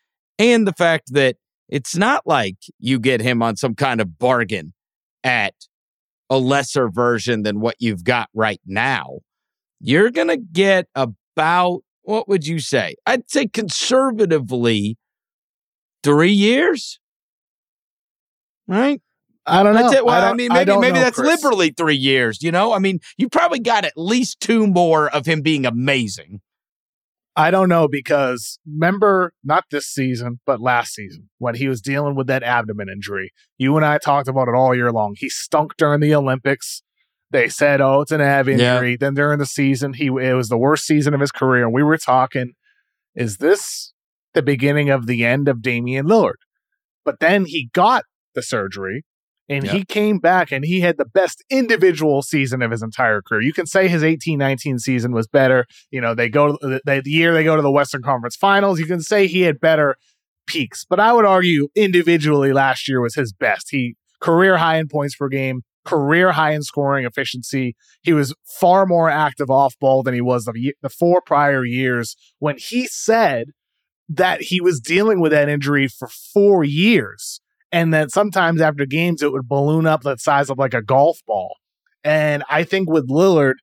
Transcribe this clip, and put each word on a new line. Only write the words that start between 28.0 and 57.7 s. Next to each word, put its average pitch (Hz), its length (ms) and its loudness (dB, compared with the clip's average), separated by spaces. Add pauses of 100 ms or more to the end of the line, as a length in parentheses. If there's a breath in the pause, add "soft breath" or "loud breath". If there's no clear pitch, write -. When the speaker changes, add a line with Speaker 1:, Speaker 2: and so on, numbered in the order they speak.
Speaker 2:
remember, 185 680 0 (100)
not 151 260 0
this 147 160 -6
season, 123 600 -6
but 131 120 0
last 120 360 -2
season, - 420 -18
when 120 180 -4
he 135 140 -4
was 123 140 -4
dealing 139 340 -4
with 131 120 -4
that 131 140 -2
abdomen 110 460 -2
injury, 98 420 -10 (280)
you 135 180 2
and 156 80 2
I 147 140 2
talked 143 280 -2
about 131 220 -2
it 120 60 0
all 127 200 2
year 123 160 0
long. 107 280 -4
He 135 100 -10
stunk - 480 -2
during 147 240 2
the 151 140 2
Olympics. 135 680 -2 (480)
They 120 200 2
said, 143 320 2
"Oh, 135 180 4
it's 147 100 -4
an 156 120 0
ab 139 260 2
Speaker 1:
Yeah. 135 60 2
Speaker 2:
injury." 123 420 0
Then 139 160 -2
during 147 260 0
the 143 60 -4
season, 139 480 -2
he, 139 140 -6
it 127 280 -2
was 127 140 -2
the 120 80 -2
worst 139 300 0
season 147 260 2
of 143 80 0
his 139 100 0
career. 127 340 2
And 113 100 0
we 135 80 2
were 151 160 2
talking, 127 560 -2 (600)
"Is 113 220 -6
this - 560 -2 (400)
the - 100 0
beginning 143 460 0
of 131 180 0
the 120 200 0
end 135 200 0
of 127 140 0
Damian 123 460 -4
Lillard?" 190 340 2 (640)
But 139 160 -4
then 185 240 2
he 147 300 -6
got 214 300 2 (300)
the 123 80 -6
surgery, 98 640 -6 (440)
and 139 160 -4
Speaker 1:
Yeah. - 80 -4
Speaker 2:
he 190 120 -2
came 208 340 0
back, 180 340 2
and 139 120 -4
he 180 160 -2
had 175 180 0
the 131 60 -2
best 180 460 -2
individual 175 720 2
season 131 400 -2
of 117 80 0
his 113 120 -6
entire 110 400 -2
career. 110 180 -2
You 131 120 0
can 170 140 -4
say 190 220 2
his 165 160 0
eighteen 160 340 -2
nineteen 135 400 -2
season 123 320 -2
was 113 160 -2
better. 131 400 2 (240 soft breath)
You 135 100 -8
know, 117 140 -2
they 117 140 -2
go, 147 280 2 (280)
they, 139 160 -2
the 135 100 -8
year 165 220 2
they 165 100 2
go 156 140 2
to 151 60 0
the 139 100 2